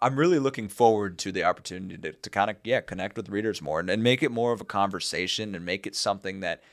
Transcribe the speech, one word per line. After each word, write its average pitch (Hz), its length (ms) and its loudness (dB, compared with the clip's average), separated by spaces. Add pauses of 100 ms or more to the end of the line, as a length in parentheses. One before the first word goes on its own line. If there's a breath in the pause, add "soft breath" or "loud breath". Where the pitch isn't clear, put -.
I'm 135 160 2
really 165 220 4
looking 131 300 -2
forward 104 500 4
to 95 140 -6
the 90 100 0
opportunity 90 560 -2
to, 85 140 -8
to - 180 -14
kind 101 200 2
of, 101 120 -8
yeah, 117 180 0
connect 92 360 -8
with 107 120 -8
readers 101 320 -2
more 78 200 0
and, 90 100 0
and 110 140 2
make 127 180 4
it 139 80 4
more 120 220 0
of 101 80 -4
a - 40 -12
conversation 98 920 -2
and 85 80 -8
make 92 200 -4
it - 120 -8
something 98 440 -2
that 85 220 -4 (100)